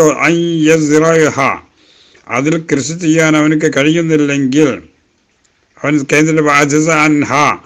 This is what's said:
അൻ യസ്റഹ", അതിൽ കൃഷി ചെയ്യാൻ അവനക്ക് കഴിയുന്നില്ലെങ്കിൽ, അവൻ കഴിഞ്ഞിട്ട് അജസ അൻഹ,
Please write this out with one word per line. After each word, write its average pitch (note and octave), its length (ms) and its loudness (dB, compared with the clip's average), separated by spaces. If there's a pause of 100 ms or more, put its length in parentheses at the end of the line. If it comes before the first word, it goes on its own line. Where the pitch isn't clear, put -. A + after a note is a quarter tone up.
(260)
അൻ E3 80 2 (360)
യസ്റഹ", D#3 680 2 (880)
അതിൽ C#3 260 -2 (180)
കൃഷി C#3 260 -4
ചെയ്യാൻ D#3+ 380 2
അവനക്ക് D3+ 400 0
കഴിയുന്നില്ലെങ്കിൽ, D3 960 0 (1080)
അവൻ C#3+ 140 -4 (200)
കഴിഞ്ഞിട്ട് D#3 480 0
അജസ D3+ 280 0 (180)
അൻഹ, D3 260 0 (340)